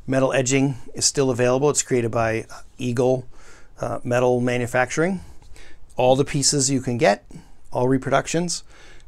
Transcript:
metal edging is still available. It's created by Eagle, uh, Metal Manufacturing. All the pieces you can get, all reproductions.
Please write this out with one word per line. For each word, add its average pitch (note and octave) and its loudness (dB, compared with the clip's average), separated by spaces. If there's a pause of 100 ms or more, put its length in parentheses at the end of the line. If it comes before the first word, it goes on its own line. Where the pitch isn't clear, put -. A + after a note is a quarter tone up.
metal C3+ 2
edging C3+ 2 (180)
is - -2
still C3+ 2
available. B2+ 2
It's C#3 0
created A#2 0
by A2+ -2 (300)
Eagle, B2 0 (520)
uh, A#2 -4
Metal B2 2
Manufacturing. B2 0 (760)
All B2+ 6
the C#3+ 2
pieces C#3 0
you C3 0
can B2 -2
get, F3 4 (480)
all B2+ 0
reproductions. C3+ 0 (440)